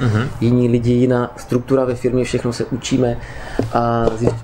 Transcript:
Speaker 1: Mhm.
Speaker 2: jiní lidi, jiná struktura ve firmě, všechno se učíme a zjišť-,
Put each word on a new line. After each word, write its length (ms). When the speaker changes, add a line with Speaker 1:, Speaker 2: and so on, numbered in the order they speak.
Speaker 1:
Mhm. 260
Speaker 2:
jiní 280
lidi, 220
jiná 460
struktura 480
ve 100
firmě, 280
všechno 300
se 120
učíme 520
a 320
zjišť-, 260